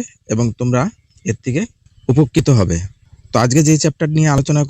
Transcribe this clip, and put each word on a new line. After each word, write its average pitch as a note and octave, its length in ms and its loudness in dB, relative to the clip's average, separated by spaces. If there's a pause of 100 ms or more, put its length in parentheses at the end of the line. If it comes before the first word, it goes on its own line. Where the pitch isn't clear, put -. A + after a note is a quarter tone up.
(320)
এবং A#2 140 0 (140)
তোমরা B2 220 0 (480)
এর A2 140 -6
থেকে C3+ 180 -4 (480)
উপকৃত C#3 380 0 (100)
হবে। F2 180 0 (560)
তো - 120 -4
আজকে C3+ 240 2
যে D#3 140 4
চ্যাপ্টার D#3 340 -2
নিয়ে D#3 180 2
আলোচনা D3 360 0